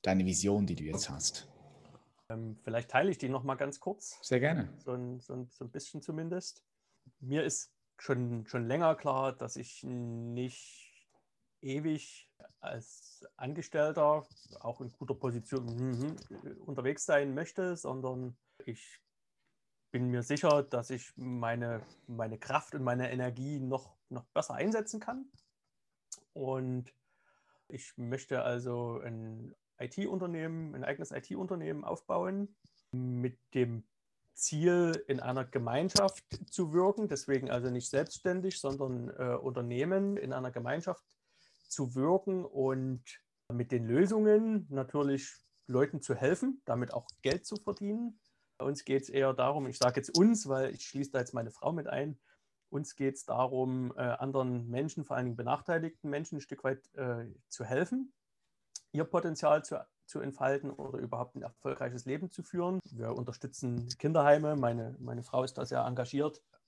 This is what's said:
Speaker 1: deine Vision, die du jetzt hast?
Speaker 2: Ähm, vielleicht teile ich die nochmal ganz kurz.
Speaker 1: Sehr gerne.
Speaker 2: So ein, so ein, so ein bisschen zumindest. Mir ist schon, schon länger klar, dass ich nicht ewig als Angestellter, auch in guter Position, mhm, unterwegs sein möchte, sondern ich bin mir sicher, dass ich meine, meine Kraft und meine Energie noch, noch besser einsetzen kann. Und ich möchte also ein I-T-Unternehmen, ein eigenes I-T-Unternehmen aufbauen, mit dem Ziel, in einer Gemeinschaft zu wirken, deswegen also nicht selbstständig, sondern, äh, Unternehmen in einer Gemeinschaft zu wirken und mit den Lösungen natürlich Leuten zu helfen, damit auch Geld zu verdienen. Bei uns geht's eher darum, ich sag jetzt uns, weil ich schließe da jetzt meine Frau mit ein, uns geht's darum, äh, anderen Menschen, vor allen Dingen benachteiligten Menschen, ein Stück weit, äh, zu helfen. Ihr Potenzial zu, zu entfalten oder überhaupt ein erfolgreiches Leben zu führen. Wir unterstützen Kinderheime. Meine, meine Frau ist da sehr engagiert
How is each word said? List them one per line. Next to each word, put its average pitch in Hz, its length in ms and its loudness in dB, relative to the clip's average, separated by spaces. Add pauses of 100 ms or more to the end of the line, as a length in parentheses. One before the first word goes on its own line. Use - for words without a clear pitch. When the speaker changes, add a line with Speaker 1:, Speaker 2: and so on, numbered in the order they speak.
Speaker 1:
deine 95 240 4
Vision, 98 400 4
die 90 100 0
du 76 80 -6
jetzt 80 260 -4
hast? - 400 -4 (800)
Speaker 2:
Ähm, 113 340 -6
vielleicht 117 280 -2
teile 165 200 6
ich 175 60 -2
die 135 100 -2
nochmal 131 300 0
ganz 139 240 -2
kurz. - 400 -8
Speaker 1:
Sehr 127 180 4
gerne. 143 380 2
Speaker 2:
So - 160 -6
ein, 123 260 -6
so 135 140 -12
ein, 127 160 -8
so - 160 -12
ein 123 60 -12
bisschen 147 300 -10
zumindest. 165 600 -6 (560)
Mir 135 240 0
ist - 300 -4 (240)
schon, 120 500 0
schon 117 200 -2
länger 160 280 4
klar, 135 380 0
dass 123 240 -8
ich - 260 -12
nicht 120 1040 -6 (720)
ewig 147 720 -4 (280)
als - 640 -12 (140)
Angestellter, 151 880 2 (360)
auch 117 200 -6
in 120 160 -8
guter 131 160 -4
Position, 123 520 -2 (100)
mhm, 131 400 -2 (500)
unterwegs 131 400 -2
sein 143 300 4
möchte, 175 400 -2
sondern 127 600 -4 (300)
ich - 340 -12 (920)
bin 123 180 2
mir 123 140 0
sicher, 147 400 6
dass 123 260 -4
ich 127 280 -8
meine, 120 680 -2 (220)
meine 110 320 -6
Kraft - 340 -2
und 139 100 -2
meine 123 280 2
Energie 127 480 -2
noch, 131 360 -4 (140)
noch 127 180 -10
besser - 280 -2
einsetzen 220 440 0
kann. 262 300 -8 (1040)
Und 127 600 -2 (720)
ich - 300 -14
möchte 127 460 -2
also 120 600 -2
ein 113 500 -10 (260)
I-T-Unternehmen, 165 960 -4
ein 131 80 -6
eigenes 147 280 -4
I-T-Unternehmen 160 720 -6
aufbauen, 190 720 -2 (360)
mit 123 460 -2 (160)
dem 117 300 2 (500)
Ziel, 170 720 4
in 131 120 0
einer 127 260 0
Gemeinschaft 143 800 2 (280)
zu 160 220 0
wirken, 202 340 4
deswegen 135 440 0
also 123 180 0
nicht 123 200 -2
selbstständig, 185 720 0
sondern, 131 500 -2
äh, 123 260 -2
Unternehmen 135 800 0
in 131 160 -4
einer 127 180 -4
Gemeinschaft 131 520 -4 (640)
zu 123 280 -2
wirken 185 500 2
und 131 560 0 (500)
mit 120 200 -2
den 117 160 2
Lösungen 214 840 6
natürlich 139 640 0 (340)
Leuten 135 340 4
zu - 140 0
helfen, 185 500 2
damit 120 280 0
auch 120 140 -6 (140)
Geld 151 240 2
zu 220 100 -6
verdienen. 208 640 -4 (380)
Bei - 80 -6
uns 143 180 0
geht's 135 260 0
eher 135 240 4
darum, 131 340 2
ich 123 100 -6
sag 123 180 4
jetzt - 220 -2
uns, 214 300 6
weil 135 260 2
ich - 120 -10
schließe 139 260 -4
da 135 80 2
jetzt 123 140 -2
meine 117 180 -4
Frau - 200 0
mit 170 160 -4
ein, 143 320 -2 (500)
uns 143 260 -6
geht's 135 300 0
darum, 127 720 0
äh, 127 40 -2
anderen 127 680 0
Menschen, 139 360 -2
vor - 100 -4
allen 127 100 0
Dingen 120 120 -2
benachteiligten 160 720 0
Menschen, 147 280 -4
ein 139 40 -6
Stück - 220 -12
weit, 135 320 -2
äh, 120 300 -4 (220)
zu - 180 -10
helfen. 180 480 0 (800)
Ihr 151 100 2
Potenzial 160 600 4
zu, - 200 -6 (220)
zu - 140 -8
entfalten 139 520 0
oder 131 280 -6
überhaupt 123 360 -6
ein 113 60 -8
erfolgreiches 123 640 -6
Leben 156 260 -4
zu 175 120 -10
führen. 180 360 0 (120)
Wir 117 240 -4
unterstützen 120 720 -4 (100)
Kinderheime. 151 580 6
Meine, 117 440 0
meine 120 240 -6
Frau 127 200 0
ist 127 140 -4
da 127 80 -2
sehr 120 200 0
engagiert 131 560 0 (260)